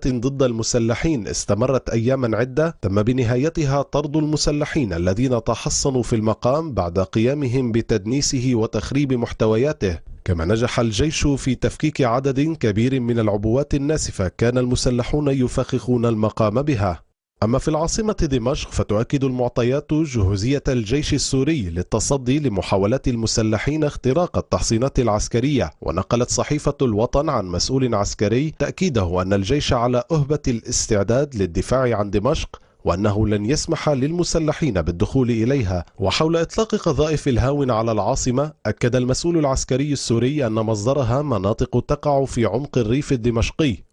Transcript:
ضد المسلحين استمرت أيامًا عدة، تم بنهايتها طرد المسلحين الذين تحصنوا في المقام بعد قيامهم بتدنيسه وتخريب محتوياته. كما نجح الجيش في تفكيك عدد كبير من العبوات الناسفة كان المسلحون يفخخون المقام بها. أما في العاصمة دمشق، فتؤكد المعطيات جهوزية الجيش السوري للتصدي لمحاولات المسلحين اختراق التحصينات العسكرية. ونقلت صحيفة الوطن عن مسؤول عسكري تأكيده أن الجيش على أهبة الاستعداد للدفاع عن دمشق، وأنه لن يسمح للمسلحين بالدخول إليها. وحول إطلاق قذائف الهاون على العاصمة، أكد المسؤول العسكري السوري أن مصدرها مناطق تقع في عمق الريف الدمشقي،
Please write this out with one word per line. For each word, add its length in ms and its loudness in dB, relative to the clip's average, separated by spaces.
ضد 360 0
المسلحين 840 0
استمرت 640 -2
أيامًا 480 0
عدة، 440 0
تم 220 2
بنهايتها 800 0
طرد 360 -2
المسلحين 760 0
الذين 500 0
تحصنوا 600 0
في 120 0
المقام 580 0
بعد 260 -2
قيامهم 720 0
بتدنيسه 840 0
وتخريب 580 0
محتوياته. 840 0
كما 200 0
نجح 340 0
الجيش 480 0
في 280 0
تفكيك 460 -2
عدد 580 0
كبير 400 2
من 200 0
العبوات 540 0
الناسفة 640 -2
كان 200 2
المسلحون 680 0
يفخخون 800 0
المقام 560 0
بها. 440 -2
أما 160 2
في 80 -4
العاصمة 460 0
دمشق، 580 -2
فتؤكد 520 -2
المعطيات 680 0
جهوزية 760 0
الجيش 460 0
السوري 480 0
للتصدي 800 0
لمحاولات 680 0
المسلحين 760 0
اختراق 540 0
التحصينات 600 0
العسكرية. 720 0
ونقلت 480 -2
صحيفة 520 -2
الوطن 480 0
عن 160 -2
مسؤول 500 0
عسكري 640 0
تأكيده 600 0
أن 120 0
الجيش 400 0
على 380 2
أهبة 360 2
الاستعداد 880 0
للدفاع 600 0
عن 120 -2
دمشق، 520 -2
وأنه 420 2
لن 180 0
يسمح 440 -2
للمسلحين 920 0
بالدخول 480 0
إليها. 560 0
وحول 380 0
إطلاق 380 -2
قذائف 520 0
الهاون 440 2
على 200 0
العاصمة، 600 0
أكد 300 0
المسؤول 420 0
العسكري 560 0
السوري 540 0
أن 60 -2
مصدرها 680 0
مناطق 680 0
تقع 380 0
في 200 0
عمق 320 -2
الريف 340 0
الدمشقي، 680 0